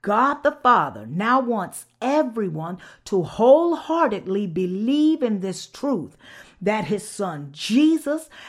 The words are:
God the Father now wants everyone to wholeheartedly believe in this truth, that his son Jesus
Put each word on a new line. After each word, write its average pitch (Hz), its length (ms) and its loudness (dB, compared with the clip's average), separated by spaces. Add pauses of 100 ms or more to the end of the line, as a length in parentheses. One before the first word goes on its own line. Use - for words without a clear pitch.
God 262 400 0
the 294 100 2
Father 160 540 2
now 214 340 0
wants 233 460 -4 (140)
everyone 220 800 -2 (280)
to 190 160 0
wholeheartedly 240 1300 2
believe 220 720 0
in 214 180 0
this 185 260 -8
truth, 233 500 -6 (440)
that 202 260 -2
his 196 220 -6
son 156 440 -8
Jesus 302 760 0 (200)